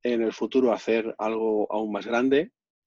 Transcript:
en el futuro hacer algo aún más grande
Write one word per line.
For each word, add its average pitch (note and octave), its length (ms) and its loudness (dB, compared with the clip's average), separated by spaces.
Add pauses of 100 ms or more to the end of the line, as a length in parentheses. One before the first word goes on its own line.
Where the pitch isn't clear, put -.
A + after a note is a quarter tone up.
en A#2+ 180 0
el A2 100 0
futuro A#2+ 400 2
hacer A2+ 460 -2
algo A2 540 0
aún G#2+ 200 -2
más G2+ 140 -6
grande C3+ 460 2 (340)